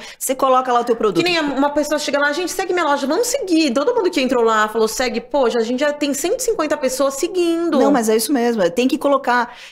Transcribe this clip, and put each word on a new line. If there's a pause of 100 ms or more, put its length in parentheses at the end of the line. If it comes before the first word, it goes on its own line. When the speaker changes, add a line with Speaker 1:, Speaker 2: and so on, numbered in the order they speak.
(180)
Speaker 1:
Você
coloca
lá
o
teu
produto.
Speaker 2:
Que
nem
uma
pessoa
chega
lá,
"Gente,
segue
minha
loja,
vamos
seguir."
Todo
mundo
que
entrou
lá
falou,
"Segue."
Pô,
já,
a
gente
já
tem
cento
e
cinquenta
pessoas
seguindo.
Speaker 1:
Não,
mas
é
isso
mesmo.
Tem
que
colocar. (140)